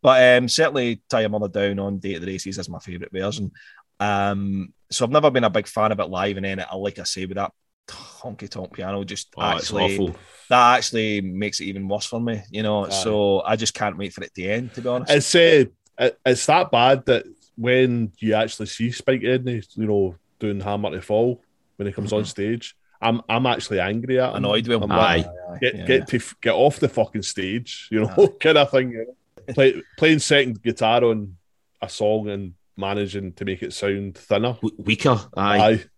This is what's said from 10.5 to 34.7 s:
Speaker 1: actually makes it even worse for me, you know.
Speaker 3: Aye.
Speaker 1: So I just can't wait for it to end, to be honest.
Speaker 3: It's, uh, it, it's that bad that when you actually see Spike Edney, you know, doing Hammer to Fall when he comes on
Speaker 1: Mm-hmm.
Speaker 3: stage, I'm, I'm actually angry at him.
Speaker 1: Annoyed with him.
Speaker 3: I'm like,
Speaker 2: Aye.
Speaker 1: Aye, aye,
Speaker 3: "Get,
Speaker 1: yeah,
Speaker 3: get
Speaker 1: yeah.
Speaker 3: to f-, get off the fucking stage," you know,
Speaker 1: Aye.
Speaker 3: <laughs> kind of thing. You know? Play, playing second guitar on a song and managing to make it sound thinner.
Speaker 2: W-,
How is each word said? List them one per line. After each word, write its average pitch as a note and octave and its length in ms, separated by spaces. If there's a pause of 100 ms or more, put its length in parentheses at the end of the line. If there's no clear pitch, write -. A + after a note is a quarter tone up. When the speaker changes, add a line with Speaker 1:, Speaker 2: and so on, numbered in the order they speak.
Speaker 1:
actually A2 440
makes F#2+ 400
it D#2+ 60
even G2 220
worse G2+ 180
for A#2 140
me, A2+ 300
you G#2+ 120
know. G#2+ 240
Speaker 3:
Aye. E2 40
Speaker 1:
So G2 520
I A2 140
just A2 180
can't G#2 240
wait G2 140
for - 120
it - 100
to F2+ 100
end, A2+ 300
to B2 80
be B2 60
honest. B2 240
Speaker 3:
It's, - 220
uh, E3 300 (400)
it, A#2+ 220
it's B2+ 200
that E3+ 240
bad B2+ 360
that B2 180 (320)
when A#2+ 640
you G#2+ 160
actually A2 320
see A#2 260
Spike B2 300
Edney, B2 420 (120)
you A2 100
know, G2 300 (220)
doing G2+ 220
Hammer G2+ 300
to F#2 100
Fall A#2 400 (360)
when G2+ 100
he G2 60
comes G#2 200
on G#2+ 100
Speaker 1:
Mm-hmm. - 40
Speaker 3:
stage, A2 500 (240)
I'm, A#2 280
I'm A#2+ 180
actually A2 320
angry A#2 400
at B2+ 120
him. - 60
Speaker 1:
Annoyed G#2 300
with A#2 160
him. - 80
Speaker 3:
I'm F#2 60
like, E2+ 300
Speaker 2:
Aye. - 20
Speaker 1:
Aye, - 260
aye, - 60
Speaker 3:
"Get, B2+ 160
Speaker 1:
yeah, F#2 100
Speaker 3:
get C3 140
Speaker 1:
yeah. - 60
Speaker 3:
to C3 100
f-, - 240
get A2+ 140
off C#3 260
the C#3+ 80
fucking G#2+ 340
stage," G2+ 680
you A2 100
know, A2+ 160
Speaker 1:
Aye. - 180
Speaker 3:
<laughs> - 60
kind D#3 180
of C#3 120
thing. B2+ 200
You A#2 240 (320)
know? B2+ 80
Play, C3+ 280 (160)
playing D#3+ 200
second B2+ 440
guitar A#2 420
on G#2 320 (460)
a - 80
song G#2+ 400
and G2 240 (220)
managing G2 580
to G2 100
make F#2+ 180
it - 120
sound G2+ 420
thinner. A2 380
Speaker 2:
W-, - 240